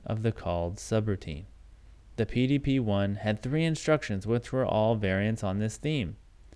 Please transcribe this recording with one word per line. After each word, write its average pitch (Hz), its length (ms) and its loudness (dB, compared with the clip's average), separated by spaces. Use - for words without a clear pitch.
of 110 160 -2
the 113 100 2
called 87 440 -2
subroutine. 104 680 -2
The 110 80 2
P 123 200 2
D 139 140 2
P 135 200 0
one 101 360 2
had 107 260 -2
three 151 220 0
instructions, 151 640 0
which 120 240 -2
were 131 140 0
all 110 300 4
variants 104 480 0
on 98 160 0
this 110 180 -2
theme. 135 400 -2